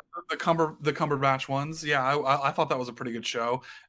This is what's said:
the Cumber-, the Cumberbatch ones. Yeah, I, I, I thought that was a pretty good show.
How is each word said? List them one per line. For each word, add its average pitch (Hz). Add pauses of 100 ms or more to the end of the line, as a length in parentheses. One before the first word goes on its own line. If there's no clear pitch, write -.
(300)
the 151
Cumber-, 165
the 147
Cumberbatch 139
ones. 151
Yeah, 147
I, 131
I, 143
I 147
thought 156
that 143
was 123
a 120
pretty 123
good 113
show. 120 (280)